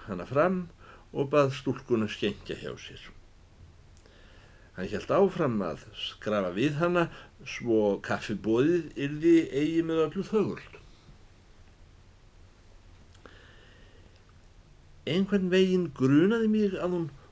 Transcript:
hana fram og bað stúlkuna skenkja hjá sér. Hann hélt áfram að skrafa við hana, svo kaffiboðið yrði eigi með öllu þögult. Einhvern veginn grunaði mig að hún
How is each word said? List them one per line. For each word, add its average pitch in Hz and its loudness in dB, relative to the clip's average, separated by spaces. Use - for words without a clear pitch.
hana 90 -8
fram 180 2
og 135 -4
bað 143 4
stúlkuna 113 -2
skenkja - -6
hjá - -12
sér. - -18
Hann 92 -8
hélt - -6
áfram 160 0
að 76 -8
skrafa 101 -4
við 143 0
hana, 175 2
svo 107 0
kaffiboðið 120 0
yrði 151 2
eigi 165 0
með 160 0
öllu 175 -6
þögult. 185 -2
Einhvern 190 2
veginn 185 4
grunaði 175 6
mig 208 2
að 180 -2
hún 165 -2